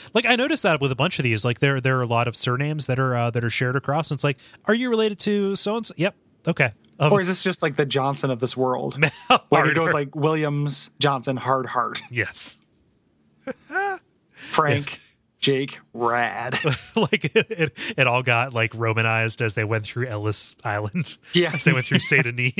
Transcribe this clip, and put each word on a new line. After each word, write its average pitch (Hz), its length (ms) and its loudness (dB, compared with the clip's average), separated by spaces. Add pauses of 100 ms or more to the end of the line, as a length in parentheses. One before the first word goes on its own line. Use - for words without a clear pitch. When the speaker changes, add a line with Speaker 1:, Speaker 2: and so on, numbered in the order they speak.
(120)
Speaker 1:
Like, 240 140 2
I 240 100 4
noticed 285 260 0
that 160 180 2
with 135 120 0
a 123 40 -4
bunch 165 220 0
of 139 60 0
these, 113 200 2
like, 120 140 0
there, 139 220 2
there 131 180 2
are 127 40 0
a 120 40 -2
lot 120 220 2
of 113 80 -4
surnames 143 500 -2
that 127 140 0
are, 131 160 0
uh, 120 160 0
that 117 100 -2
are 117 80 -2
shared 127 240 0
across. 147 380 -2
And 139 60 -2
it's - 60 -2
like, 143 140 0 (280)
"Are 214 80 4
you 247 160 0
related 220 300 0
to 202 360 0
so-and-so?" 220 400 -2
Yep. 180 180 -2 (320)
Okay. 143 260 2 (280)
Um, 151 120 6
Speaker 2:
Or 202 80 6
is 180 60 -2
this 185 160 -2
just, 185 180 -2
like, 156 160 0
the 151 80 2
Johnson 135 460 0
of 120 100 -2
this 123 160 -2
world? 127 420 -2
Speaker 1:
<laughs> - 20 -4
No, 156 80 4 (200)
Speaker 2:
Like, 240 120 4
it - 120 -20
Speaker 1:
Hard 147 220 4
Speaker 2:
goes 165 160 2
Speaker 1:
Heart. 160 40 4
Speaker 2:
like 147 200 -2
Williams, 147 760 0 (100)
Johnson, 135 360 0
Hard 127 300 0
Heart. 117 420 -2
Speaker 1:
Yes. - 500 -6 (840)
<laughs> 269 60 -10 (840)
Speaker 2:
Frank, 147 580 0
Speaker 1:
Yeah. - 60 -12 (420)
Speaker 2:
Jake, 135 380 0 (140)
Rad. 117 640 0 (200)
Speaker 1:
<laughs> - 180 -14
Like, 220 280 0 (100)
it, 220 160 2
it, 175 480 -4
it 131 80 4
all 123 160 2
got, 120 320 0
like, 113 200 0
Romanized 113 680 0
as 110 140 -2
they 110 80 0
went 107 200 -2
through 120 220 -6
Ellis 107 480 -2 (100)
Island. 107 540 -4 (140)
Speaker 2:
Yeah. 175 200 2
Speaker 1:
As - 120 -4
they 143 80 6
went 127 140 0
through 139 120 2
Saint 135 260 2
Denis 123 360 -2